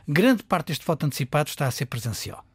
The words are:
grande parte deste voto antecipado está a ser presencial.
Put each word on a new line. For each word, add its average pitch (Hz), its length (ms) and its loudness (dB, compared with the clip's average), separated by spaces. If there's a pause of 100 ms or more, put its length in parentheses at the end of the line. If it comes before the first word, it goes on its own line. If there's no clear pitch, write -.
grande 196 340 4
parte - 260 -2
deste - 180 -4
voto 165 180 0
antecipado 147 460 0
está - 160 -2
a 127 40 0
ser - 160 -4
presencial. 110 560 -6 (120)